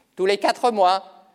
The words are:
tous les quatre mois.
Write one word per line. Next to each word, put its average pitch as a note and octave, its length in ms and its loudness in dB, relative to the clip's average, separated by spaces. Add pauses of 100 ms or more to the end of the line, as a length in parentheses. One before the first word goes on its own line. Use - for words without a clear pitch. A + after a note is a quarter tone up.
(160)
tous F#3 100 -4
les G3+ 140 0
quatre D4 320 -2
mois. F#3+ 320 2 (320)